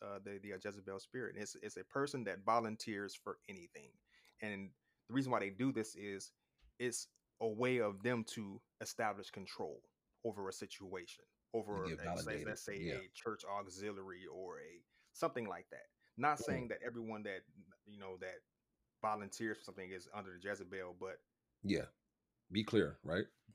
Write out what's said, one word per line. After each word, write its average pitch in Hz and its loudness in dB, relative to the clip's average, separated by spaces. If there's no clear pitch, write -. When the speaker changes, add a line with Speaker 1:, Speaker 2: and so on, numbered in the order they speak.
Speaker 1:
uh, 101 -4
the, 101 -4
the, 101 -4
uh, 92 -4
Jezebel 98 -4
spirit." 113 -4
And 104 -2
it's, - -6
it's 107 -4
a 95 -6
person 139 0
that 98 0
volunteers 110 4
for - -6
anything. 85 -12
And 98 -2
the 110 -6
reason 131 4
why 110 8
they 98 2
do 120 4
this 110 0
is 98 -6
it's 120 0
a 117 4
way 123 4
of 101 2
them 117 4
to 101 -6
establish 104 -2
control 92 -6
over 101 0
a 95 -2
situation, 95 -8
over, 101 2
Speaker 2:
To 90 2
get 80 -2
Speaker 1:
uh, 85 2
say, 85 0
Speaker 2:
validated. 107 0
Speaker 1:
let's 107 -2
say, 101 -2
Speaker 2:
Yeah. 87 0
Speaker 1:
a 95 -6
church - -4
auxiliary 95 -4
or 87 -6
a, 82 -12
something 123 0
like 90 -6
that. - -12
Not 143 6
Speaker 2:
Mm. 165 -2
Speaker 1:
saying 127 0
that 104 -2
everyone 113 -4
that, 95 -4
you 104 -14
know, 95 -6
that 92 -6
volunteers 107 0
for - -18
something 92 -8
is 90 -8
under 98 -8
the 90 -8
Jezebel, 92 -4
but 95 -4
Speaker 2:
Yeah. - 4
Be 104 4
clear, 87 8
right? 85 4